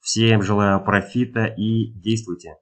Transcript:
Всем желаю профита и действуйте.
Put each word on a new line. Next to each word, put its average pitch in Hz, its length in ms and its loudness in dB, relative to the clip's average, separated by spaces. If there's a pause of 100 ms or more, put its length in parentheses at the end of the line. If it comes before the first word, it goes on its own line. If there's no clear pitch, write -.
Всем 113 420 2
желаю 101 420 2
профита 110 640 0
и 113 480 -2
действуйте. 90 680 -6